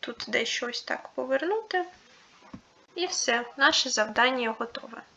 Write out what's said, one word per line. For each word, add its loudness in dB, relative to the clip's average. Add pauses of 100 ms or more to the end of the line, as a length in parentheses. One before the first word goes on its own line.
тут -8
дещо 0
ось -6
так -6
повернути. 0 (1080)
І -2
все, 0 (120)
наше 4
завдання 2
готове. -10 (140)